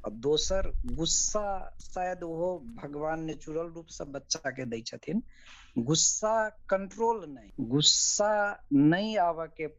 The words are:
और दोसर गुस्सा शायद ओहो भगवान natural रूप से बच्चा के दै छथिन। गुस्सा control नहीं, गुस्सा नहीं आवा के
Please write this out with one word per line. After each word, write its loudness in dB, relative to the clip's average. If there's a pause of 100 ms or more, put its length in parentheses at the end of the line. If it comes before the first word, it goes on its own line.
और -8
दोसर 2 (220)
गुस्सा 0 (360)
शायद -4
ओहो -2 (280)
भगवान -4
natural -6
रूप -14
से -12
बच्चा -4
के -6
दै -6
छथिन। -4 (580)
गुस्सा 2 (360)
control 0
नहीं, -14 (200)
गुस्सा 4 (420)
नहीं 6
आवा 2 (140)
के -4 (120)